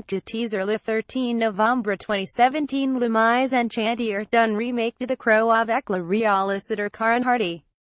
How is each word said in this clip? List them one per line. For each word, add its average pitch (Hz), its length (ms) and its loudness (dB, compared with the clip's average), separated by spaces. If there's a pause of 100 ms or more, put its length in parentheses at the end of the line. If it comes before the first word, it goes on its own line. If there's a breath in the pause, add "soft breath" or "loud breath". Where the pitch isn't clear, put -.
de 190 120 -4
teaser 214 460 -4
le 214 140 -2
thirteen 233 600 -2
novembre 214 580 0
twenty 196 280 -4
seventeen, 262 760 0
le 240 80 2
mise 233 440 2
en 240 140 2
chantier 220 640 -2
d'un 226 240 4
remake 233 460 -2
de 247 60 -4
The 254 100 -2
Crow 226 340 4
avec 226 380 0
le 185 120 0
réalisateur 196 880 0
Corin 233 340 0
Hardy. 220 420 -2 (180)